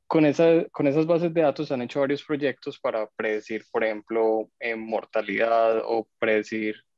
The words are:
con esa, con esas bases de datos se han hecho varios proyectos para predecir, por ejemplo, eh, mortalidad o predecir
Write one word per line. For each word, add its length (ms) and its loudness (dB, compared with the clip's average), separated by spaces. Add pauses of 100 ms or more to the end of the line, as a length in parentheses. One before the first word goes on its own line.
con 180 4
esa, 460 4
con 160 -2
esas 200 2
bases 280 0
de 80 2
datos 260 0
se 60 -4
han 80 -4
hecho 180 -4
varios 240 -2
proyectos 560 -4
para 340 -4
predecir, 560 -4
por 140 -2
ejemplo, 760 -2
eh, 180 -6
mortalidad 1080 0
o 240 -2 (100)
predecir 580 -2 (220)